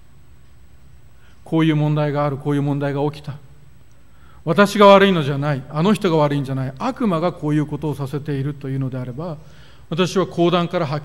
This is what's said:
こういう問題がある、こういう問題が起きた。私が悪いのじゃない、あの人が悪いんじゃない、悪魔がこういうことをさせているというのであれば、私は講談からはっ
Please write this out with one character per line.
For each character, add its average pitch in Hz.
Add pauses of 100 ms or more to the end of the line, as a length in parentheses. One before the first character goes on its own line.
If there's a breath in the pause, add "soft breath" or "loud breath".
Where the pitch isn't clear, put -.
(1400 soft breath)
こ 160
う 160
い 160
う 151
問 151
題 147
が 147
あ 147
る、 135
こ 143
う 143
い 143
う -
問 143
題 143
が 139
起 -
き -
た。 139 (1080 soft breath)
私 196
が 202
悪 196
い 196
の 165
じ 139
ゃ 139
な 147
い、 131
あ 151
の 202
人 180
が 160
悪 147
い 143
ん 139
じ 127
ゃ 131
な 131
い、 131
悪 247
魔 170
が 165
こ 151
う 151
い 151
う 147
こ 147
と 151
を 135
さ 139
せ 147
て 147
い 135
る 147
と 135
い 131
う 139
の 131
で 131
あ 127
れ 123
ば、 151 (520 loud breath)
私 170
は 180
講 170
談 175
か 185
ら 170
は 147
っ 143